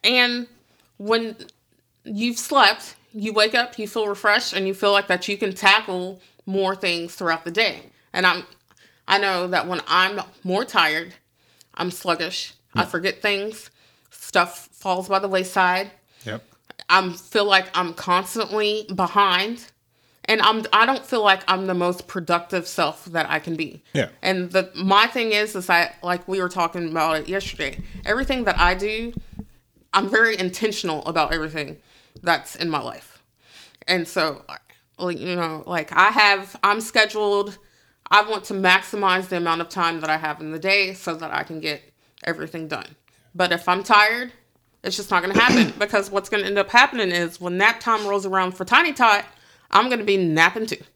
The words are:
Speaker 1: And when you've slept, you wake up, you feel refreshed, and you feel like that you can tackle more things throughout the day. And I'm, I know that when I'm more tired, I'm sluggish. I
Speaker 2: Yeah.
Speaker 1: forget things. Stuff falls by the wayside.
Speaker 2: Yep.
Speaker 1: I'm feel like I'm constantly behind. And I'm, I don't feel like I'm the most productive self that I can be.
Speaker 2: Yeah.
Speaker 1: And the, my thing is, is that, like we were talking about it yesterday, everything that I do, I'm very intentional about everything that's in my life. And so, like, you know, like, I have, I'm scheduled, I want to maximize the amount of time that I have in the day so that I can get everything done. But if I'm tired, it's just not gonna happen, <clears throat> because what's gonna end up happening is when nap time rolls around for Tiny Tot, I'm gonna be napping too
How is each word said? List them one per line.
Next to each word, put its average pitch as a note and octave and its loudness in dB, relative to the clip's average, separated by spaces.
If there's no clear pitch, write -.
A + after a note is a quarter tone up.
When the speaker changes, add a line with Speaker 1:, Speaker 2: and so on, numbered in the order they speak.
Speaker 1:
And A#3+ 2
when A3 -2
you've A#3 -4
slept, A3 2
you G#3+ -6
wake G#3+ 2
up, A#3+ -2
you G#3 -6
feel G#3+ -4
refreshed, G#3 0
and F#3+ -2
you F#3+ -4
feel G3+ 2
like G3+ 2
that F3+ -2
you G3+ -4
can G3 -4
tackle F#3+ 0
more F#3+ 0
things E3+ -6
throughout E3 -2
the E3+ -8
day. F#3+ -2
And F#3 0
I'm, F3+ 2
I G3 4
know F#3 -2
that F3 0
when F3+ -6
I'm F#3 0
more F#3+ -2
tired, E3+ 0
I'm F3 -4
sluggish. F3 -4
I - 0
Speaker 2:
Yeah. F3+ 2
Speaker 1:
forget F3+ -4
things. G#3 -4
Stuff - -2
falls F#3 -4
by G3 2
the G3+ -2
wayside. F#3 0
Speaker 2:
Yep. - -10
Speaker 1:
I'm F3+ 4
feel G#3 0
like F#3+ 4
I'm E3+ 0
constantly G#3 -2
behind. G3 0
And A3 2
I'm, A3 2
I G#3+ 6
don't C4 0
feel A3+ -2
like F#3+ 6
I'm F#3+ 0
the F#3+ -2
most F3+ -2
productive F3 -2
self - -2
that E3 -2
I D#3 0
can E3 -6
be. D#3 -8
Speaker 2:
Yeah. C#3 0
Speaker 1:
And F3+ -2
the, F#3 0
my G3 4
thing A#3 -2
is, G#3+ 0
is F3+ -6
that, E3+ 2
like F3 -4
we F#3+ -4
were F3+ -2
talking F3 -4
about D#3+ 0
it D3 -6
yesterday, E3+ -6
everything B3+ -2
that F#3+ 0
I F3 4
do, G#3+ -6
I'm G3 2
very A3+ 4
intentional F#3 -4
about D#3+ -2
everything D#3 -8
that's E3+ -2
in E3+ -4
my D3+ -2
life. - -14
And F3 0
so, D#3 -4
like, F3+ -6
you F3 -6
know, D#3+ -6
like, E3+ -6
I F#3+ 6
have, G3+ 2
I'm G#3 2
scheduled, G#3 0
I F3+ 6
want G3+ -4
to - -8
maximize F#3+ 2
the F#3 -2
amount E3+ 0
of E3+ -6
time E3 -2
that D#3 -2
I D#3 2
have D#3 -6
in D#3 -10
the D#3+ -8
day F#3+ 0
so F3+ -8
that E3 -10
I D3 -2
can D#3+ -10
get D3+ -6
everything D#3+ -8
done. C#3+ -10
But F3 0
if E3+ -2
I'm F3+ 2
tired, A3+ 4
it's F#3+ -4
just G3+ -8
not F3+ 2
gonna G3 2
happen, A#3+ 4
<clears throat> - -16
because G3+ 0
what's G3 -2
gonna G#3 0
end G3+ 0
up G3 0
happening A#3+ 4
is F3 -2
when F3+ -4
nap A3 2
time G#3+ -2
rolls G3 -2
around F#3 0
for F#3 -10
Tiny C#4+ 4
Tot, G#3+ 4
I'm A#3 4
gonna A#3+ 0
be G3+ 2
napping F3 4
too - -8